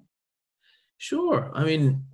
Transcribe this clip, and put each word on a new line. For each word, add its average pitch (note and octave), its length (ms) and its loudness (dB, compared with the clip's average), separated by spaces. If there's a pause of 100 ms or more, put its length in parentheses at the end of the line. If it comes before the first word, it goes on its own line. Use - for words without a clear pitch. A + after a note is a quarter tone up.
(960)
Sure. D4+ 580 -2
I C#3 80 -2
mean, D3+ 400 2 (120)